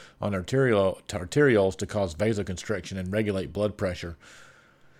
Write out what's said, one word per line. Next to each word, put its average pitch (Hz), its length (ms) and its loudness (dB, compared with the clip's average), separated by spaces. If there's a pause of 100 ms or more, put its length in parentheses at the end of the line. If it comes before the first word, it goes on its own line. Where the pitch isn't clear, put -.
(200)
on 101 120 -2
arteriole-, 101 760 2
arterioles 101 720 2
to 101 80 -4
cause 95 280 -2
vasoconstriction 98 800 -4
and 92 160 -6
regulate 98 400 0
blood 101 240 -2
pressure. 90 400 -4 (840)